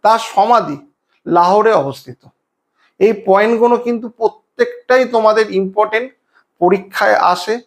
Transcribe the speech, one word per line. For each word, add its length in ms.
তার 180
সমাধি 440
লাহোরে 460
অবস্থিত। 400
এই 140
পয়েন্টগুলো 480
কিন্তু 220
প্রত্যেকটাই 840
তোমাদের 320
ইম্পর্টেন্ট, 460
পরীক্ষায় 560
আসে 220